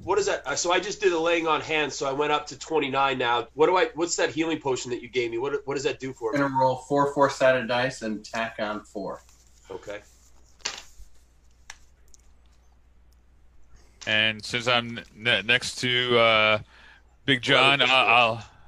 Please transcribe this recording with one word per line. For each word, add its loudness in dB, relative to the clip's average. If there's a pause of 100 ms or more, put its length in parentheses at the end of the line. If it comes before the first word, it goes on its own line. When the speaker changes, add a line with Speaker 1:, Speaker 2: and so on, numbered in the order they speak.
Speaker 1:
What 0
is 0
that? -4
Uh, -4
so -2
I 2
just -6
did 4
a 0
laying 0
on 2
hands, -2
so -4
I -2
went 0
up 0
to -14
twenty-nine 0
now. 0
What 2
do 2
I? 2
What's -4
that 0
healing -4
potion -4
that -6
you -16
gave -2
me? -6
What, -4
what -6
does -6
that -4
do -8
for -6
me? -2
Speaker 2:
I'm 0
gonna -4
roll 4
four 0
four-sided 2
dice -2
and -6
tack -8
on -6
four. -12 (460)
Speaker 1:
Okay. -12 (4000)
Speaker 3:
And 0
since -4
I'm 0 (160)
ne-, 0
next 0
to, 2
uh, 6 (680)
Big 0
John, 4
Speaker 1:
Well, 2
Speaker 3:
I, 4
I'll, 2 (220)